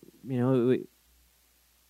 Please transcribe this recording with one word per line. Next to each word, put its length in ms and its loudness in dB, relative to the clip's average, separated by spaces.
you 120 -4
know, 300 2
we, 180 0